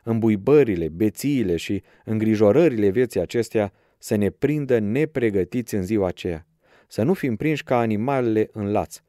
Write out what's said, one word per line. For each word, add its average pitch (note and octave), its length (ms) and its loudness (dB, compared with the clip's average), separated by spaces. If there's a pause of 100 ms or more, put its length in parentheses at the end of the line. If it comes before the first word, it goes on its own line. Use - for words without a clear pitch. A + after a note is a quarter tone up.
îmbuibările, A2 840 2
bețiile G#2+ 640 -2
și G2 280 -6 (220)
îngrijorările A2 840 4
vieții A2 300 0
acestea, G#2 540 -2 (240)
să - 180 -4
ne G#2 140 2
prindă C#3 500 0
nepregătiți A2 960 -2
în F#2+ 80 0
ziua F#2+ 240 0
aceea. E2+ 400 -8 (400)
Să - 160 -4
nu E3 100 2
fim C3 220 -2
prinși D3 280 -2
ca B2+ 140 0
animalele A2+ 760 0
în G2+ 200 -6
laț, F#2+ 380 -4